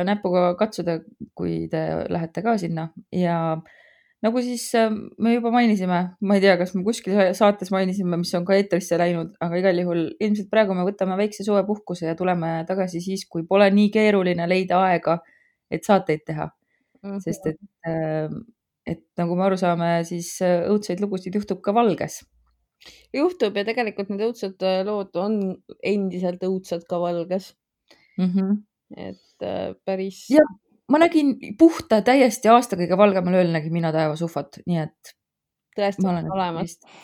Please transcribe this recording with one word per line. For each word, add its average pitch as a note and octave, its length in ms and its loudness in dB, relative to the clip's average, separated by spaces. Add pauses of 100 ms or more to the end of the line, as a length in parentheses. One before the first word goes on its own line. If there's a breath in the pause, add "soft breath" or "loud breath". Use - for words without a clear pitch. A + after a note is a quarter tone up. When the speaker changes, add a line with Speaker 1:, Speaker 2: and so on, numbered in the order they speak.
Speaker 1:
näpuga F3+ 540 2
katsuda, F3 420 -2 (300)
kui E3 400 -6
te D#3+ 360 -4
lähete E3 380 -6
ka A3+ 160 0
sinna. E3 320 -6 (180)
Ja E3+ 480 0 (640 soft breath)
nagu A#3 200 0
siis, B3 300 -6
eh, A3+ 180 2 (240)
me A3+ 180 2
juba A#3 180 0
mainisime, G3+ 520 2 (160)
ma G3+ 160 2
ei G3 60 4
tea, F#3 180 6
kas F3+ 160 -2
me F#3 100 -2
kuskil G3+ 300 -2
sa-, F#3+ 180 4
saates G3+ 400 2
mainisime, F#3 460 0
mis F3 160 -2
on F3 100 -2
ka F#3+ 80 0
eetrisse F#3+ 460 2
läinud, E3+ 400 0
aga E3+ 180 -2
igal F#3 240 2
juhul E3+ 240 0 (120)
ilmselt G#3 340 -2
praegu G#3 240 2
me F3+ 100 0
võtame F#3+ 320 -2
väikse G#3 300 -4
suvepuhkuse G3+ 600 -2
ja D#3+ 80 -2
tuleme E3 520 -2
tagasi F#3 340 -4
siis, F#3+ 240 -6
kui E3 220 -8
pole G3 240 4
nii G3+ 200 4
keeruline F#3+ 560 2
leida F#3 360 0
aega, E3+ 360 0 (520 soft breath)
et - 160 -6
saateid F#3 400 0
teha. D#3 240 -8 (480)
Speaker 2:
Mhm. G3 220 -10
Speaker 1:
Sest - 260 -8
et, D#3 100 -4 (300)
eh, D#3 420 -4 (580)
et E3 140 -8 (140)
nagu F3 200 -2
me F#3 140 2
aru F#3+ 80 2
saame, E3+ 480 0
siis, E3+ 380 -8
eh, F3 260 0
õudseid G3+ 320 0
lugusid F#3+ 320 -6
juhtub G3+ 320 -6
ka G3+ 80 0
Valges. G#3 480 0 (920 loud breath)
Speaker 2:
Juhtub C4+ 440 0
ja G3+ 80 -2
tegelikult G#3+ 440 -4
need G3+ 120 -6
õudsed, G#3+ 420 -4
eh, F#3 220 0
lood G3+ 320 -6
on G3 400 -2 (280)
endiselt F3+ 560 -2
õudsed F#3 480 -4
ka F3+ 100 -4
Valges. F3 560 -4 (640 soft breath)
Speaker 1:
Mhm. F#3+ 440 0 (340)
Speaker 2:
Et, - 200 -12 (260)
eh, - 320 -6 (100)
päris F#3+ 460 -6
Speaker 1:
Ja D4 100 8 (480)
ma C#4+ 100 4
nägin D#4 380 4 (220)
puhta D#4+ 440 4
täiesti B3 460 4
aasta A#3+ 280 6
kõige F3 200 0
valgemal F#3+ 380 4
ööl F3+ 180 4
nägin D#3+ 200 -4
mina E3 200 0
taevas D#3 300 0
ufot, E3 340 -6 (100)
nii E3+ 160 0
et - 320 -14 (600)
Speaker 2:
Tõestus G3+ 280 -2
Speaker 1:
ma F#3+ 60 2
olen E3+ 140 -2
Speaker 2:
on D#3+ 80 -6
olemas. E3+ 440 -4
Speaker 1:
optimist. - 80 -20 (200)